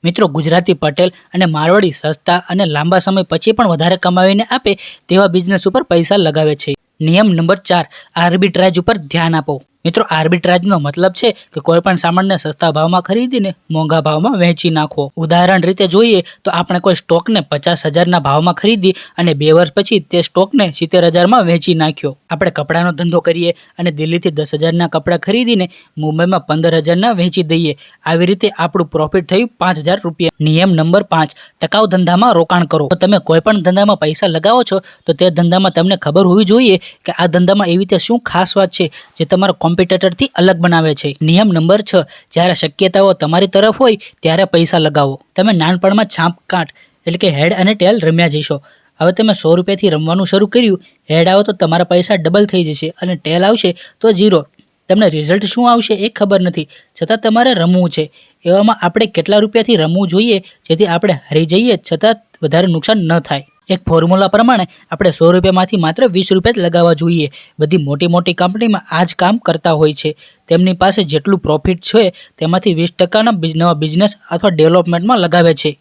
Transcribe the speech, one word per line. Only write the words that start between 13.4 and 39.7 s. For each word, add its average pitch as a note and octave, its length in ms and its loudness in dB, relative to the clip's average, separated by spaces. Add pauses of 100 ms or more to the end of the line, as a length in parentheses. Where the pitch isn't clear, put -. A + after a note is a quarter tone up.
મોંઘા D#3+ 300 0
ભાવમાં D#3+ 380 -2
વેચી F3 320 0
નાખવો. D3+ 340 -2 (120)
ઉદાહરણ F3 500 2
રીતે F#3+ 260 0
જોઈએ G#3+ 280 4 (240)
તો - 60 -2
આપણે F3 300 -4
કોઈ F3+ 200 0
સ્ટોકને E3+ 400 0 (100)
પચાસ D3+ 360 -2
હજારના E3+ 340 0
ભાવમાં D#3 400 0
ખરીદી G3 340 0 (240)
અને E3+ 160 0
બે D3+ 180 2
વર્ષ E3 240 4
પછી G3+ 240 0
તે F3 220 -2
સ્ટોકને G3 440 0 (120)
સિત્તેર E3+ 260 0
હજારમાં F3 420 2
વેચી E3+ 280 0
નાખ્યો. D#3 380 -4 (180)
આપણે E3+ 200 -2
કપડાનો E3 420 -2
ધંધો E3+ 280 -2
કરીએ E3+ 320 -2 (260)
અને F3 200 -2
દિલ્હીથી E3 400 -2
દસ D3+ 160 -6
હજારના E3 400 -2
કપડાં E3 320 -2
ખરીદીને A3+ 400 0 (320)
મુંબઈમાં D#3+ 500 -2
પંદર D#3+ 320 0
હજારના F3 400 0
વેચી F3 320 -2
દઈએ. D#3+ 240 -2 (300)
આવી E3+ 240 0
રીતે G3+ 200 -2
આપણું E3+ 440 -4
પ્રોફિટ D#3 360 -2
થયું A3+ 180 0 (120)
પાંચ F3 180 -2
હજાર E3+ 260 -2
રૂપિયા. E3+ 360 -4
નિયમ D#3+ 340 2
નંબર E3 380 2
પાંચ, D#3+ 180 0 (300)
ટકાઉ G3+ 260 0
ધંધામાં F#3 480 2
રોકાણ E3+ 320 2
કરો. D3+ 240 -2
જો F3+ 120 0
તમે F#3+ 260 2
કોઈ D#3+ 180 2
પણ G#3+ 160 0
ધંધામાં F#3+ 400 0
પૈસા D#3+ 320 -2
લગાવો A3 360 2
છો F#3+ 120 -2 (240)
તો - 60 -4
તે F3+ 180 2
ધંધામાં F3 480 0
તમને F#3 180 0
ખબર F3+ 300 0
હોવી F#3 260 2
જોઈએ A3+ 240 4 (280)
કે - 80 -6
આ F3 220 -2
ધંધામાં F#3 340 2
એવી F#3 180 0
રીતે F#3 120 0 (100)
શું A#3+ 120 0
ખાસ F#3 380 -2
વાત F#3 180 0
છે E3+ 140 -2 (260)
જે D#3+ 140 -4
તમારા F#3+ 300 0 (160)